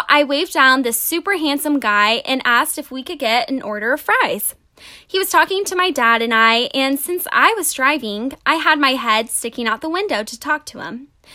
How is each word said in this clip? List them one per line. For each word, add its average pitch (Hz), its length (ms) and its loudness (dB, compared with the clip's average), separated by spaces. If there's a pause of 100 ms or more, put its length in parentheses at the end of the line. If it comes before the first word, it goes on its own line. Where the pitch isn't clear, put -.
I 294 160 4
waved 285 300 -2
down 262 300 4
this 233 140 -2
super 339 400 -2
handsome 294 440 0
guy 208 440 2
and 262 200 -2
asked 240 320 2
if 294 120 -10
we 262 140 -10
could 330 160 -10
get 240 300 0
an 269 120 -4
order 208 300 -4
of 294 80 0
fries. - 560 -2 (500)
He 381 140 -4
was 381 100 -2
talking 370 360 2
to 359 100 -6
my 359 160 0
dad 233 300 4
and 233 120 -2
I, 226 400 4
and 269 240 0
since 349 360 -6
I 330 240 4
was 349 160 -4
driving, 262 580 -2 (140)
I 294 100 2
had 311 240 2
my 269 120 4
head 233 380 0
sticking 233 380 -6
out 220 140 -2
the 320 80 -6
window 330 340 -2
to - 160 -12
talk 302 280 -4
to - 120 -16
him. 233 300 -12 (260)